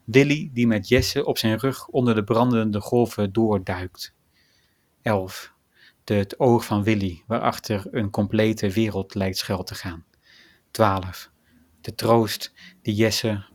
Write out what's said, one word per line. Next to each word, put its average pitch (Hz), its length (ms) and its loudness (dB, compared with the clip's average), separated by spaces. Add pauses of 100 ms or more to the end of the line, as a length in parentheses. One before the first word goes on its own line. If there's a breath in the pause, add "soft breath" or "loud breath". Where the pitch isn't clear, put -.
Willy, 143 500 4
die 120 140 2
met 107 200 0
Jesse 131 380 2
op 147 120 -2
zijn 110 200 0
rug 127 300 -4
onder 123 280 2
de 107 80 2
brandende 110 580 2
golven 113 520 0
doorduikt. 98 800 -2 (840)
Elf, 95 520 -4 (500 soft breath)
de, - 100 -2
het 98 260 0
oog 120 260 4
van 104 180 0
Willy, 98 440 -2
waarachter 113 640 -4
een 107 180 -4
complete 110 600 0
wereld 98 460 -2
lijkt 95 220 -2
schuil 92 260 -4
te - 120 -12
gaan. 85 300 -10 (640 soft breath)
Twaalf, 95 600 0 (500 soft breath)
de - 140 -12
troost 113 580 2 (280 loud breath)
die 107 140 -2
Jesse 107 480 0 (120)